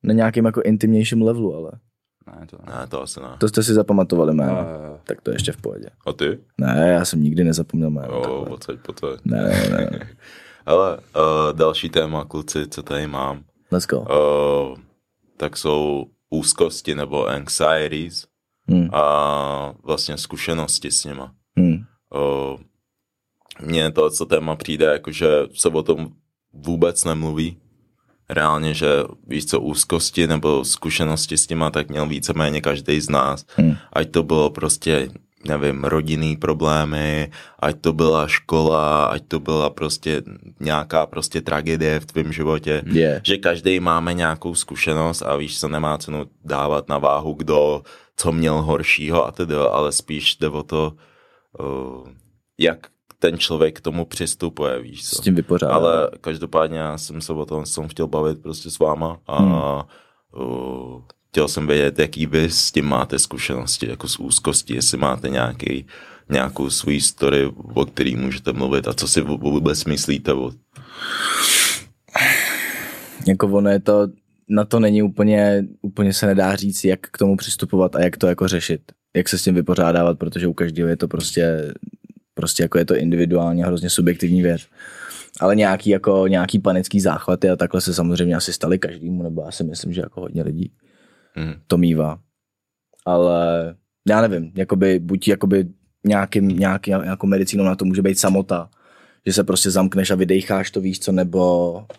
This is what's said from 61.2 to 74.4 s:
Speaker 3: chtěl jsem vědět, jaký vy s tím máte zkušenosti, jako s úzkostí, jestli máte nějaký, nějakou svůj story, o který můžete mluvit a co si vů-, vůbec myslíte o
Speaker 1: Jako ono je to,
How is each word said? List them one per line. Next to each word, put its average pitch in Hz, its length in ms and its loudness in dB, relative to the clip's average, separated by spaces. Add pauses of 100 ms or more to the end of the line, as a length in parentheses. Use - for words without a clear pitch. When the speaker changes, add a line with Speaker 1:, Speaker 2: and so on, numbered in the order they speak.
Speaker 3:
chtěl 76 200 2
jsem 78 180 -4
vědět, 71 320 2
jaký 76 280 0
vy 78 240 2
s - 220 0
tím 73 140 2
máte 67 320 0
zkušenosti, 64 720 -4
jako - 200 -8
s - 100 -6
úzkostí, - 560 -2
jestli - 240 0
máte 65 300 0
nějaký, 65 580 -4 (440)
nějakou 67 400 -2
svůj 71 300 0
story, 69 500 2 (240)
o 67 120 2
který 67 300 -2
můžete 65 360 -4
mluvit 65 360 -2
a 62 60 -4
co - 140 -4
si 80 140 2
vů-, 71 160 -4
vůbec 71 460 0
myslíte 71 480 -2
o 64 180 -2 (2750)
Speaker 1:
Jako 95 220 4
ono 101 220 4
je 98 100 4
to, 104 280 4 (400)